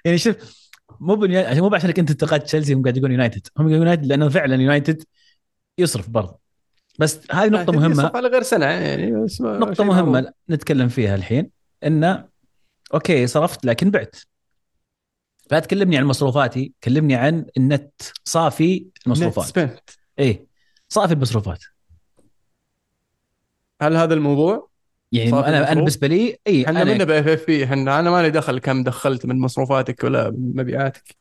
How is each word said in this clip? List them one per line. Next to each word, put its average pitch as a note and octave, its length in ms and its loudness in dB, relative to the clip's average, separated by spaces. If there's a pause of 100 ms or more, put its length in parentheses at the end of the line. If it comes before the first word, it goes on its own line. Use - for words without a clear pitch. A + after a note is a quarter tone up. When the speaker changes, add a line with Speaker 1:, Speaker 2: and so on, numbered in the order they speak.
Speaker 1:
يعني E3+ 140 2
شوف، A3 180 0 (640)
مو F3+ 140 0
بني-، G3 220 2
عشان، D3+ 240 2
مو G3+ 140 2
عشانك E3+ 240 0
أنت D#3 120 2
انتقدت D3+ 320 0
تشيلسي D3 320 0
هم C3 80 0
قاعد B2+ 140 0
يقولون C3 160 0
يونايتد. B2 340 -2 (120)
هم D#3 100 2
يقولون D#3 100 2
يونايتد E3 280 2
لأنه C#3+ 220 2
فعلًا C3+ 340 0
يونايتد C#3+ 420 0 (760)
يصرف A#2+ 320 -2
برضه. A#2 280 -4 (600)
بس D#3 220 0 (100)
هذه G3+ 180 0
نقطة - 20 4
Speaker 2:
يونايتد F3 240 0
Speaker 1:
مهمة. D#3 180 4
Speaker 2:
يصرف D3 240 0
على B3 120 -2
غير B3 140 0
سنة، F#3 240 0
يعني، F3+ 580 -2
بس G3+ 160 -6
ما-، B3+ 40 -4
Speaker 1:
نقطة G#3 300 -2
Speaker 2:
شيء G3+ 100 0
Speaker 1:
مهمة F3+ 260 2
Speaker 2:
معروف. B2+ 200 0 (200)
Speaker 1:
نتكلم C#3+ 380 0
فيها A2 260 0
الحين، A2 360 -2 (340)
إنه D#3+ 440 0 (680)
أوكي، D3 320 2
صرفت D#3 380 -2
لكن B2+ 260 2
بعت. - 260 -4 (1300)
لا D#3 100 2
تكلمني F#3 360 0
عن C3 80 2
مصروفاتي، C3+ 680 -2 (120)
كلمني C#3+ 300 2
عن D3 320 0 (100)
النت C3+ 460 0 (220)
صافي E3 640 0 (200)
المصروفات. C3 380 0
Speaker 2:
نت - 60 -10
سبنت. - 400 -4 (280)
Speaker 1:
إيه، B2+ 280 -2 (420)
صافي G3 240 0
المصروفات. A2 520 -2 (2250)
Speaker 2:
هل D#3 140 2
هذا E3 180 2
الموضوع؟ D#3 540 0 (440)
Speaker 1:
يعني A#2 180 0
Speaker 2:
صافي C#3 180 2
Speaker 1:
أنا، D#3 80 2
أنا - 20 4
Speaker 2:
المصروف؟ D3+ 200 2
Speaker 1:
بالنسبة D3 280 0
لي، G3 400 0
إيه، D3 200 2
Speaker 2:
إحنا E3 160 0
Speaker 1:
أنا G3 120 2
Speaker 2:
منا G3+ 100 0
ب D#3 60 0
إف D3+ 180 2
إف D#3+ 180 0
بي، D3 180 2
إحنا، C3+ 360 0
أنا F3 100 2
ما F3+ 120 4
لي D#3+ 80 2
دخل D3 280 -2
كم C3 240 0
دخلت B2+ 440 -4
من B2+ 120 -2
مصروفاتك C3 680 -2
ولا B2 260 0
مبيعاتك. B2+ 920 -6